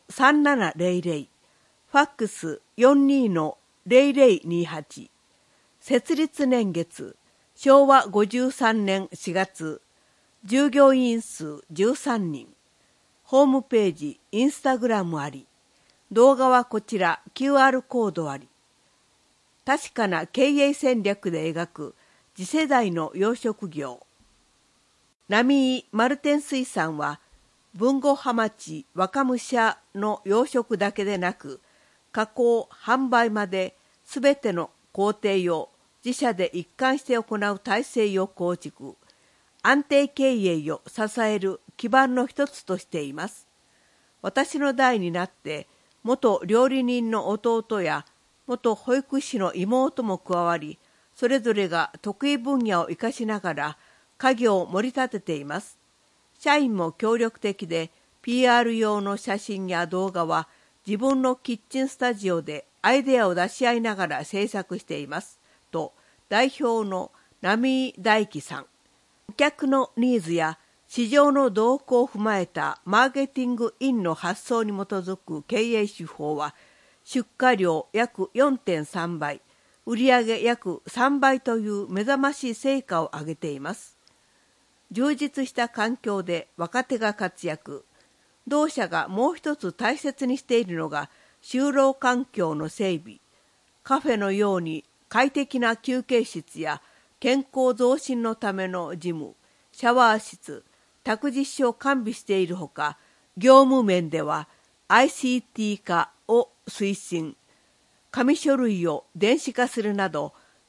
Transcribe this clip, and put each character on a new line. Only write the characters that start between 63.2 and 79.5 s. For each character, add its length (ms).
ア 80
を 60
出 140
し 180
合 80
い 60
な 160
が 100
ら 180
制 220
作 320
し 60
て 160
い 60
ま 140
す。 180
と、 220
代 180
表 420
の 220
浪 460
井 100
大 280
樹 140
さ 200
ん。 60
顧 80
客 340
の 280
ニ 200
ー 40
ズ 120
や 260
市 200
場 220
の 200
動 280
向 240
を 60
踏 120
ま 180
え 80
た 380
マ 180
ー 80
ケ 160
テ 160
ィ 80
ン 60
グ 240
イ 120
ン 100
の 120
発 280
想 200
に 100
基 20
づ 240
く 260
経 140
営 300
手 180
法 320
は、 180
出 240
荷 180
量 340
約 400
四 240
点 300
三 320
倍、 240